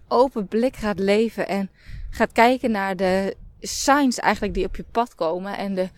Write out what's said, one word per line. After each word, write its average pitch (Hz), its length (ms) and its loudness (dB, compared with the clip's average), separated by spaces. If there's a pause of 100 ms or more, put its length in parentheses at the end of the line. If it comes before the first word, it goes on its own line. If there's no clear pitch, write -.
open 233 400 2
blik 233 280 0
gaat 208 240 -4
leven 202 480 0
en 196 220 -2 (400)
gaat - 220 0
kijken 247 400 4
naar 196 240 -2
de 190 400 0 (240)
signs 277 600 2
eigenlijk 202 340 0
die 190 120 -2
op 190 100 -6
je 190 160 -8
pad 233 240 -2
komen 180 420 -4
en 196 180 -4
de 185 220 -2